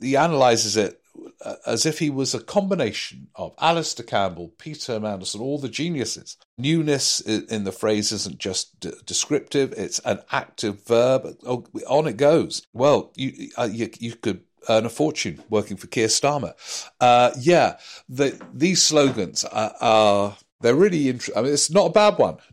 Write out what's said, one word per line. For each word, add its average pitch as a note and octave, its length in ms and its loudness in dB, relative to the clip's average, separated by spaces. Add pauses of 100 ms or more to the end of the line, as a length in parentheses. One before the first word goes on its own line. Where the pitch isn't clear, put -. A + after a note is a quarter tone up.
he C3 140 -2
analyses B2+ 640 2
it, G2 240 -2 (420)
uh, - 120 -12 (100)
as - 180 -2
if D#3 140 -2
he D3+ 120 -2
was C3+ 220 -4
a B2+ 100 -6
combination E3 920 -4
of F2 260 -10
Alastair D#3+ 460 -2
Campbell, F2+ 500 -2
Peter C3 420 -10
Mandelson, G#2 420 -8
all C#3 180 -4
the C3+ 100 -8
geniuses. C#3+ 680 -6 (200)
Newness D3+ 720 0
i-, A2 220 0
in G#2+ 140 -4
the F#2+ 80 -4
phrase G#2+ 400 0
isn't G2 260 -8
just - 420 -8
d-, - 120 -10 (120)
descriptive, - 720 -2
it's F#2+ 240 -6
an G#2 200 -4 (120)
active A2 540 -6
verb. A#2+ 580 2
Oh, B2 220 -6 (220)
on D3+ 180 2
it G#2+ 100 -6
goes. C#3+ 460 2 (100)
Well, B2+ 440 2
you, C3+ 420 -10
uh, A#2+ 120 -2
you, A2+ 280 -6
you A#2 160 -10
could G2 300 -6 (240)
earn A2+ 180 4
a - 20 -6
fortune D3+ 640 -4
working G#2 260 -2
for - 120 -16
Keir A2+ 180 0
Starmer. C#3 480 0 (460)
Uh, B2 380 6
yeah, C3+ 400 4 (300)
the, C3 320 -2 (140)
these D#3+ 260 0
slogans C3 640 2
are, A2 360 -4
are, G#2 560 4 (240)
they're A#2+ 140 4
really E3 340 2
inter-, B2 280 -6
I A2 60 2
mean, C#3+ 100 0
it's C#3+ 180 0
not E3+ 180 4
a D#3+ 40 -4
bad G#3 240 6
one, F#2+ 220 2 (140)